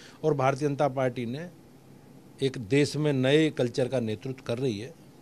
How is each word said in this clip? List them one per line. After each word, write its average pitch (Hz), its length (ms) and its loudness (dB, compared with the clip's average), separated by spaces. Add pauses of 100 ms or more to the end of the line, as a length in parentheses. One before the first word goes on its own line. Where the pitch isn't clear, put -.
(240)
और 156 100 4
भारतीय 135 340 0
जनता 143 200 0
पार्टी 127 380 -2
ने 151 240 -10 (920)
एक 135 160 -2
देश 135 380 2
में 151 160 0
नए 143 380 4
कल्चर 123 380 0
का 123 120 -2
नेतृत्व 113 420 -6
कर 120 160 -4
रही 123 200 -2
है, 131 160 -12 (280)